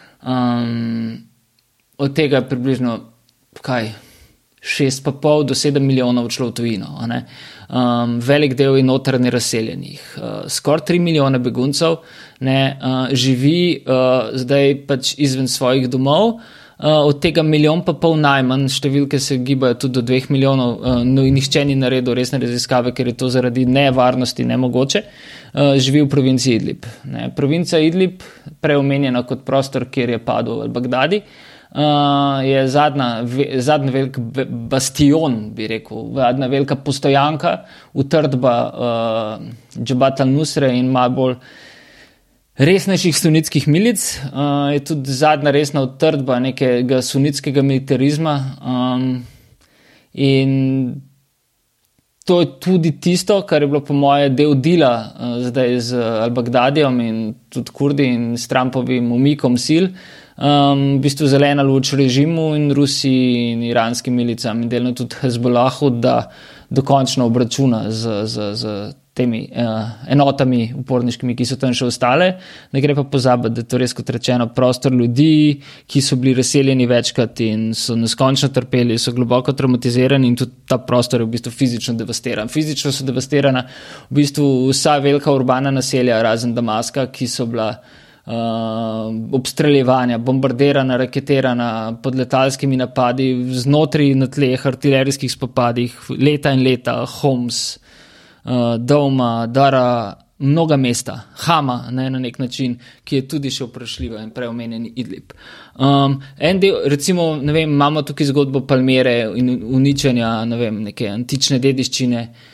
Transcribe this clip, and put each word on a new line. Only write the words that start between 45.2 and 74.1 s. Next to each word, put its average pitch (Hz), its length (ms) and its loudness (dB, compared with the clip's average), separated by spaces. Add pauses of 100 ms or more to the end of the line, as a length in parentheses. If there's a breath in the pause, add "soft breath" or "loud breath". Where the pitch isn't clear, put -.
resna 143 320 0
utrdba 135 560 0
nekega 127 640 0
sunitskega 139 580 0
militarizma, 139 760 0 (260)
um, 127 460 -2 (1080 soft breath)
in 135 380 2 (1700)
to 180 140 4
je 160 60 4 (140)
tudi 170 300 2 (100)
tisto, 180 360 2 (100)
kar 151 160 2
je 143 80 0
bilo 143 160 0
po 147 80 -2
moje 143 400 4
del 147 240 4
dela, 127 560 2
eh, 120 320 -6
zdaj 123 340 0
z 120 200 -2 (240)
al-Baghdadijem 123 760 2
in 113 340 -4 (140)
tudi 120 220 -8
Kurdi 143 400 0
in 120 140 -2 (100)
s 120 160 -8
Trumpovim 127 640 -2
umikom 135 420 2
sil, 156 320 0 (500 loud breath)
um, 139 640 2
v - 80 0
bistvu 143 200 0
zelena 143 360 4
luč 135 320 2
režimu 147 600 2
in 147 180 2
Rusiji 127 800 0
in 117 100 -4
iranskim 120 520 -2
milicam 117 480 -2
in 117 60 -4
delno 123 240 -2
tudi 120 280 -8
Hezbollahu, 123 720 2 (100)
da 120 300 0 (400 loud breath)
dokončno 135 560 2
obračuna 117 640 0
z, 110 360 -4
z, 107 280 -6
z 107 380 -8 (240)
temi, 120 320 -2
eh, 120 160 -4 (480)
enotami 131 640 2
uporniškimi, 123 600 -2
ki 127 120 -2
so 127 80 -4
tam 127 160 -2
še 123 160 -2
ostale. 127 380 2 (460 loud breath)
Ne 135 120 0
gre 143 100 4
pa 139 140 -2
pozabiti, 123 480 0
da 120 60 -6
je 117 80 -10
to 123 100 0
res, 123 160 -2
kot 123 160 -10